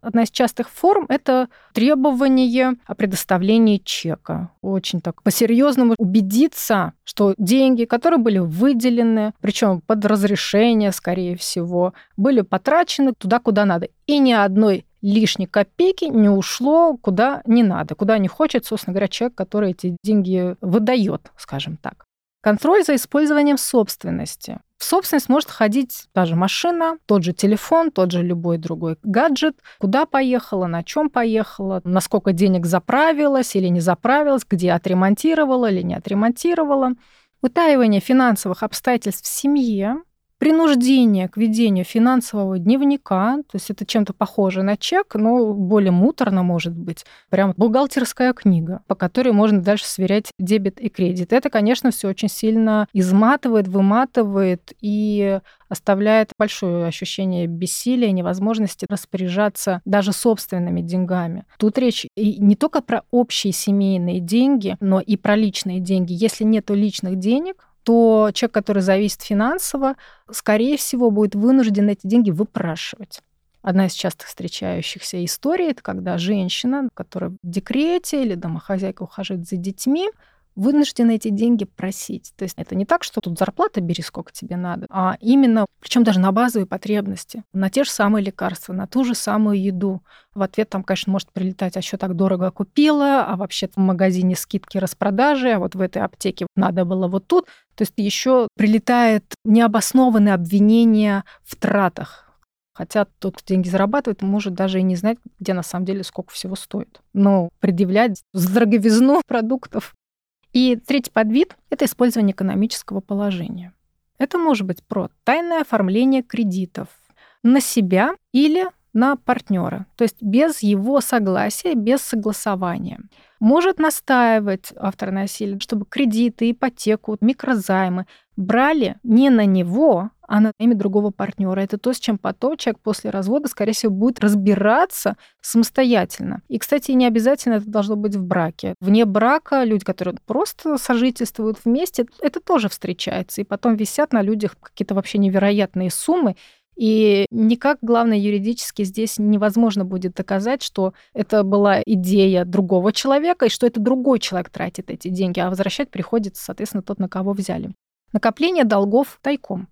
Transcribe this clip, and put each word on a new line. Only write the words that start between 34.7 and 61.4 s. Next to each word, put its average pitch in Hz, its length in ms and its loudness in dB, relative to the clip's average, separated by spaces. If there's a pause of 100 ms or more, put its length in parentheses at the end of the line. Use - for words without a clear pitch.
отремонтировала 233 1000 2
или 185 120 -2
не 175 120 -4
отремонтировала. 254 960 0 (480)
Утаивание 254 600 4
финансовых 240 640 2
обстоятельств 220 600 -4
в - 40 -8
семье. 240 680 0 (420)
Принуждение 254 920 4
к - 80 -10
ведению 220 480 2
финансового 226 720 0
дневника, 254 800 0
то - 160 -12
есть - 160 -8
это 208 160 -8
чем-то 208 260 -2
похоже 190 500 -2
на 202 140 0
чек, - 380 -4
но 220 400 2
более 196 380 2
муторно 190 500 2
может 170 340 -2
быть. 170 300 -12 (240)
Прям 190 260 2
бухгалтерская 247 800 0
книга, 180 520 0
по 196 80 -4
которой 247 380 0
можно 208 300 4
дальше 202 240 0
сверять 190 400 -2 (120)
дебет 190 400 -2
и 226 120 -6
кредит. 180 420 -2
Это, 262 160 2
конечно, 233 420 2
все 202 200 -4
очень 190 180 -4
сильно 220 640 0
изматывает, 214 760 2
выматывает 196 1160 0
и 208 580 -2 (300)
оставляет 208 680 0
большое 180 460 -2
ощущение 180 600 -4
бессилия, 202 640 -2
невозможности 190 800 -2
распоряжаться 190 960 -4
даже 196 260 0
собственными 175 680 -2
деньгами. 180 640 -4 (100)